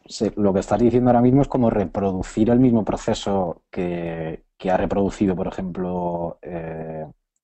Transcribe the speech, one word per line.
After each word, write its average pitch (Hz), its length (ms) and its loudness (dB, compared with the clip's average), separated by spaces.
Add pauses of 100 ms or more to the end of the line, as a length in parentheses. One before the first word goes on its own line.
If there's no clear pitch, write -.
se-, - 300 -2
lo 101 160 2
que 95 80 2
estás 104 200 0
diciendo 120 300 4
ahora 120 120 6
mismo 127 200 6
es 135 60 0
como 120 220 2
reproducir 101 800 0
el 120 100 4
mismo 117 240 4
proceso 95 880 -2
que, 165 760 -6 (140)
que 92 120 -2
ha 92 60 4
reproducido, 98 580 0
por 90 140 -4
ejemplo, 95 960 -6
eh, 160 640 -10 (380)